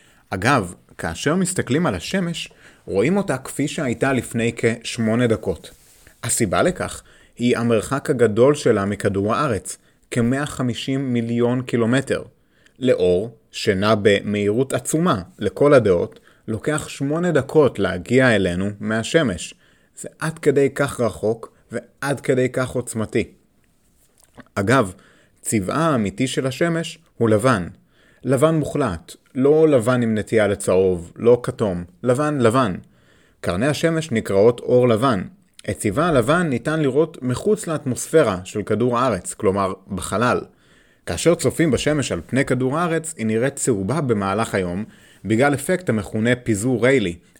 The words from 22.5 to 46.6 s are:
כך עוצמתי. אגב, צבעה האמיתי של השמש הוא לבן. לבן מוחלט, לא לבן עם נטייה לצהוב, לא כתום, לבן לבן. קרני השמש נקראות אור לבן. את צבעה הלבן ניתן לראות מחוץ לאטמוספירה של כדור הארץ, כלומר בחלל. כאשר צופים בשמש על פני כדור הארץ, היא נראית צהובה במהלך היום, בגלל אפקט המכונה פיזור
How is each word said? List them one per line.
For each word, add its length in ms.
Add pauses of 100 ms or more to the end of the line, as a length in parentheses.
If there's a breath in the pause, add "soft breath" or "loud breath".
כך 180
עוצמתי. 540 (1300)
אגב, 380 (480 soft breath)
צבעה 500
האמיתי 360
של 200
השמש 520 (180)
הוא 120
לבן. 400 (560 soft breath)
לבן 300
מוחלט, 640 (180)
לא 340
לבן 340
עם 160
נטייה 280
לצהוב, 720
לא 260
כתום, 420 (180)
לבן 380
לבן. 340 (640 soft breath)
קרני 260
השמש 460
נקראות 480
אור 280
לבן. 340 (480)
את 80
צבעה 300
הלבן 400
ניתן 320
לראות 420
מחוץ 440
לאטמוספירה 800
של 180
כדור 360
הארץ, 360
כלומר 380 (160)
בחלל. 520 (680 soft breath)
כאשר 280
צופים 360
בשמש 420
על 140
פני 180
כדור 340
הארץ, 380
היא 100
נראית 300
צהובה 440
במהלך 540
היום, 300 (400 loud breath)
בגלל 300
אפקט 340
המכונה 480
פיזור 480